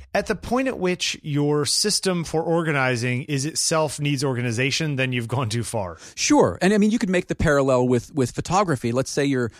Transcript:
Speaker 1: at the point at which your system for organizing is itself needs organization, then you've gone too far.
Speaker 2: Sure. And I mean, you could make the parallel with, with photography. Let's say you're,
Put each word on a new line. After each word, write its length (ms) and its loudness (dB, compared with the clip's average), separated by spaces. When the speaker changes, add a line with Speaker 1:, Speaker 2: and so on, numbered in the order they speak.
Speaker 1:
at 140 0
the 80 0
point 320 -2
at 100 -4
which 460 -2
your 420 0
system 600 0
for 180 -2
organizing 800 0
is 220 -2
itself 560 -2
needs 200 0
organization, 760 0
then 160 0
you've 160 -2
gone 180 -2
too 160 -2
far. 340 -6
Speaker 2:
Sure. 460 4
And 120 4
I 40 2
mean, 140 4
you 80 0
could 100 -2
make 180 0
the 80 -4
parallel 520 4
with, 260 0
with 180 0
photography. 600 0
Let's 200 -2
say 120 0
you're, 260 0